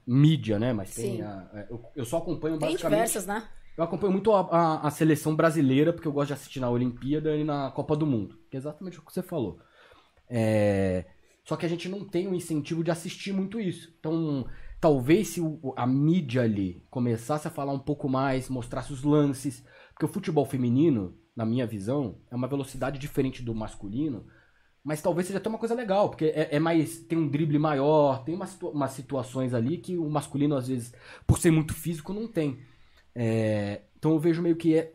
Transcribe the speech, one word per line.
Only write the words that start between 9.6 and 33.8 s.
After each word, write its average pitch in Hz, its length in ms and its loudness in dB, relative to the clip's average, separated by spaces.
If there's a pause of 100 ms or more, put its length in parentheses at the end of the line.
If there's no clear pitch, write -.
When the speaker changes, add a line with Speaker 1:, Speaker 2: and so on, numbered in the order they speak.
Speaker 1:
É... 104 760 2 (380)
Só 156 140 -6
que 170 80 -6
a 160 40 0
gente 170 200 -6
não 196 180 -8
tem 180 180 -2
o 196 80 -4
incentivo 165 520 -4
de 170 40 -2
assistir 185 440 -4
muito 196 260 -4
isso. 175 400 -6
Então, 156 480 -2 (320)
talvez 156 480 6
se - 140 -4
o, 147 340 -4
a 120 100 0
mídia 135 580 4
ali 98 460 0
começasse 123 600 -2
a - 20 -14
falar 139 220 -4
um 139 60 -2
pouco 147 280 -4
mais, 131 400 0
mostrasse 127 460 -6
os 131 100 -10
lances, 143 580 2 (300)
porque - 140 -4
o 147 40 0
futebol 165 360 0
feminino, 123 680 2 (220)
na 113 100 -4
minha 120 220 0
visão, 107 520 -4 (120)
é 120 40 -10
uma 127 120 -4
velocidade 135 500 -6
diferente 131 460 -4
do 117 100 -4
masculino, 107 720 -6 (560)
mas 151 200 -6
talvez 180 260 0
seja 196 120 -4
até 226 100 -4
uma 226 80 -4
coisa 226 180 -2
legal, 208 320 2
porque - 180 -2
é, 151 300 0
é 147 40 4
mais, 165 400 2
tem - 180 -4
um 160 100 2
drible 147 320 2
maior, 147 640 4
tem 160 120 -6
umas 190 160 -8
situa-, 165 200 -8
umas 143 200 -2
situações 131 640 -4
ali 127 260 0
que 180 180 -6
o 156 120 -2
masculino, 147 460 0
às 127 140 -2
vezes, 120 240 -4 (340)
por - 120 4
ser 170 120 6
muito 156 220 4
físico, 170 400 -8
não 214 120 -6
tem. 151 380 -4 (540)
É, 110 640 0 (140)